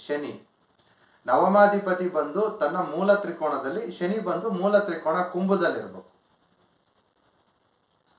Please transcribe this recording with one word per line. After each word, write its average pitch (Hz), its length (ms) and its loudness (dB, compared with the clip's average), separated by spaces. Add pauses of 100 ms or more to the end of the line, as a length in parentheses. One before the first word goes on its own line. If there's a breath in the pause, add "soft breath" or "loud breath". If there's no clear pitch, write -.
ಶನಿ. 147 400 -8 (800 soft breath)
ನವಮಾಧಿಪತಿ 190 800 4
ಬಂದು 151 400 -2
ತನ್ನ 170 280 -2
ಮೂಲ 196 360 0
ತ್ರಿಕೋಣದಲ್ಲಿ, 156 800 -4
ಶನಿ 185 280 -4
ಬಂದು 175 300 -4
ಮೂಲ 196 280 2
ತ್ರಿಕೋಣ 170 440 -2
ಕುಂಭದಲ್ಲಿರ್ಬೇಕು. 180 840 -2 (2000)